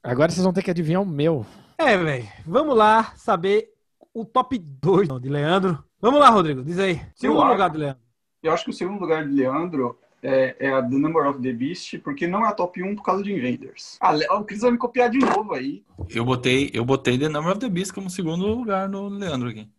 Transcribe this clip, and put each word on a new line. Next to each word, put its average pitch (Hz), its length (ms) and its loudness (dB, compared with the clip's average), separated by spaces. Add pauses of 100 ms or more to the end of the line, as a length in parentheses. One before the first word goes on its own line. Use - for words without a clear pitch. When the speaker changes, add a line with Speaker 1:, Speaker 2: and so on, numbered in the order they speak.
Speaker 1:
Agora 131 300 2
vocês 175 120 0
vão 185 100 4
ter 185 100 -2
que 185 80 -2
adivinhar 175 320 0
o - 20 -2
meu. 147 400 0 (320)
Speaker 2:
É, 269 220 4
velho. 135 280 -2 (200)
Vamos 269 280 2
lá 220 400 6
saber 202 540 0 (420)
o 226 140 -8
top 254 320 0
dois 165 500 2 (140)
de 131 80 -8
Leandro. 160 540 0 (180)
Vamos 262 180 4
lá, 269 120 6
Rodrigo. 156 320 0
Diz 175 160 -6
aí. 185 200 -2 (140)
Segundo 226 240 0
Speaker 3:
Eu - 60 4
acho 247 80 4
Speaker 2:
lugar 196 180 2
do 156 80 -8
Leandro. 143 220 -6 (420)
Speaker 3:
Eu 156 100 0
acho 170 120 -2
que - 80 -8
o - 20 -6
segundo 190 260 -6
lugar 156 280 -2
de 139 80 -4
Leandro 135 640 -2 (240)
é, 131 360 0
é 135 140 0
a 131 80 2
The 123 160 -2
Number 151 320 2
of 135 100 -6
the 127 140 -4
Beast, 156 460 -6
porque 143 260 -6
não 190 180 0
é - 60 2
a - 20 -2
top 180 300 -4
um 196 140 -6
por 202 80 -14
causa 190 180 0
de 202 100 -4
Invaders. - 680 -6
Ah, 185 120 4
Le-, 151 160 2
o 202 160 2
Chris 208 180 -8
vai 240 100 4
me 240 60 2
copiar 247 320 2
de 247 100 2
novo 208 340 2
aí. 143 300 -6 (260)
Speaker 4:
Eu 113 160 -2
botei, 127 480 2
eu 117 100 0
botei 127 340 2
The 151 120 0
Number 151 220 -2
of 202 80 0
the 247 100 -4
Beast 185 240 -4
como 196 160 -8
segundo 180 380 -4
lugar 214 420 -2
no 196 180 -8
Leandro 170 420 -6
aqui. 107 300 -14